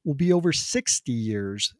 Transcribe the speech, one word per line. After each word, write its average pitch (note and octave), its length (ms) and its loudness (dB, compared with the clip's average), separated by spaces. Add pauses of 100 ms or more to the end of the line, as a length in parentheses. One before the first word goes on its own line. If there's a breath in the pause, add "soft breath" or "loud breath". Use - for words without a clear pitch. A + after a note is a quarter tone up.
will D3+ 80 0
be F3 180 2
over F3 220 4
sixty - 580 -2
years G#2 680 -2